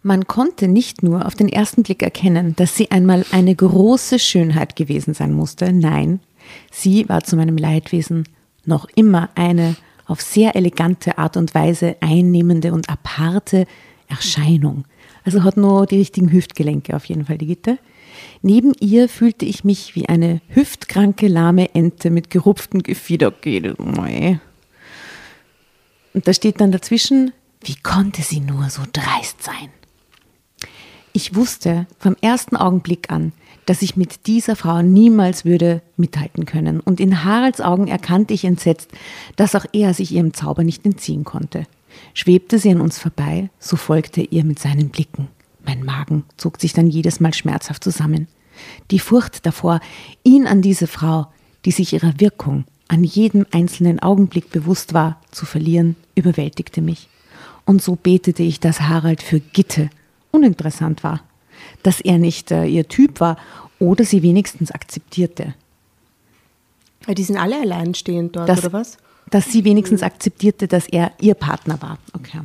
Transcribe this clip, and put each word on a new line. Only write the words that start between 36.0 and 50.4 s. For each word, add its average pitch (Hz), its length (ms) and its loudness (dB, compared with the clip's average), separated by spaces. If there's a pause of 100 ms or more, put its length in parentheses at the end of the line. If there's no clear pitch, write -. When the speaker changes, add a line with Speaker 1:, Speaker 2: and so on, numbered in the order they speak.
Speaker 1:
können. 156 360 -4
Und 185 200 -2
in 190 240 0
Haralds 240 360 0
Augen 180 280 0
erkannte 190 460 0
ich 190 100 -4
entsetzt, 170 460 0 (460)
dass 202 180 2
auch 196 180 0
er 202 220 2
sich 185 180 -6
ihrem 165 220 0
Zauber 151 300 -4
nicht 165 200 -4
entziehen 160 400 -4
konnte. - 420 -10 (480)
Schwebte 180 440 2
sie 202 120 2
an 175 100 4
uns - 180 -2
vorbei, 160 600 -6
so - 180 -6
folgte 160 460 -2
er - 100 -8
ihr 165 120 0
mit 151 140 -2
seinen 143 320 -2
Blicken. - 380 -8 (360)
Mein 131 200 -6
Magen 143 400 -4 (120)
zog - 240 -8
sich 170 120 -2
dann 165 160 2
jedes 160 320 -2
Mal 160 140 2
schmerzhaft - 500 -8
zusammen. 156 440 -4 (640)
Die 190 80 0
Furcht - 480 -2
davor, 165 340 -2 (420)
ihn 262 240 6